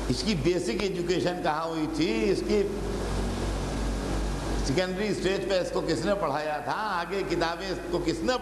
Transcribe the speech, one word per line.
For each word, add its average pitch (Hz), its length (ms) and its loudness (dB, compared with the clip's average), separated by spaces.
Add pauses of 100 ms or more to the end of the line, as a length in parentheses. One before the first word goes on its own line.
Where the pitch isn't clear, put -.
اس - 220 0
کی 208 100 2
بیسک 175 460 0
ایجوکیشن 175 640 0
کہاں 160 220 0
ہوئی 160 200 -2 (100)
تھی، 214 360 2
اس - 160 2
کی 208 200 4 (2000)
سیکنڈری 185 420 0
اسٹیج 185 420 0
پہ 190 100 4
اس 170 140 0
کو 185 140 0
کس 165 180 0
نے 202 140 4
پڑھایا 151 380 0
تھا، 143 180 -2
آگے 190 540 -2
کتابیں 170 400 0
اس 170 80 -2 (140)
کو 170 140 2
کس 160 140 2
نے 233 220 2